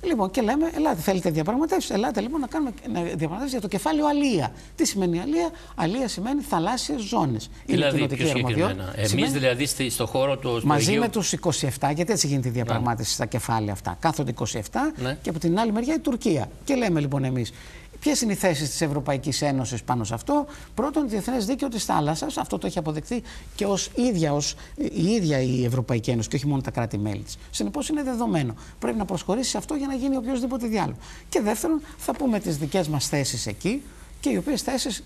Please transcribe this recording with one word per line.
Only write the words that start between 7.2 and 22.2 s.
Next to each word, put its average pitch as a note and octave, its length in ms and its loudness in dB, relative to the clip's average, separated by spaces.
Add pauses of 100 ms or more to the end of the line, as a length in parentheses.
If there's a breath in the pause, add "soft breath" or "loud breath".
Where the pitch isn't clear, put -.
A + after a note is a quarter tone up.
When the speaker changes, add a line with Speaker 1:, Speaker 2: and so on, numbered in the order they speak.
Speaker 1:
Είναι - 100 2
Speaker 2:
Δηλαδή, C#3+ 200 4
Speaker 1:
κοινοτική C3 260 2
Speaker 2:
πιο - 60 4
συγκεκριμένα, B2+ 400 2
Speaker 1:
αρμοδιότητα. - 300 -4
Speaker 2:
εμείς G2+ 120 2
Speaker 1:
Σημαίνει C3+ 220 2
Speaker 2:
δηλαδή C3 340 2
στη, C3 240 0
στο A2+ 160 0
χώρο C3+ 300 2
του, B2 220 0
στο A#2 80 0
Speaker 1:
μαζί C#3+ 240 6
Speaker 2:
Αιγαίο - 100 4
Speaker 1:
με A#3+ 80 2
τους G3 240 0
είκοσι D#3 340 0
εφτά, C#3 240 0
γιατί E3 220 0
έτσι F3+ 140 2
γίνεται C3+ 220 2
η - 20 0
Speaker 2:
Ναι. A#2 60 -2
Speaker 1:
διαπραγμάτευση A#2 560 0
στα A#2+ 140 0
κεφάλαια A2 460 0
αυτά. F2+ 280 -4
Κάθονται D3 300 0
είκοσι A#2+ 280 -2
εφτά B3+ 380 -2
Speaker 2:
Ναι. C3 260 -2
Speaker 1:
και - 80 -4
από D#3+ 80 -2
την E3+ 200 2
άλλη A3+ 140 2
μεριά A#3+ 220 0
η D#4+ 40 0
Τουρκία. G#3 520 0 (140)
Και C#4 100 2
λέμε G3+ 260 2
λοιπόν C#3 240 0
εμείς, B2+ 280 -2 (480 loud breath)
«Ποιες D4 200 2
είναι A3 120 2
οι F#3 40 0
θέσεις D3+ 340 2
της - 100 -4
Ευρωπαϊκής C#3 600 0
Ένωσης C3 400 0
πάνω A#2+ 220 0
σε G#2+ 100 -4
αυτό;» C#4+ 320 0 (280 loud breath)
Πρώτον, C#4 340 0
διεθνές G#3+ 380 0
δίκαιο C4+ 220 0
της A3+ 160 -2
θάλασσας, D#3+ 520 0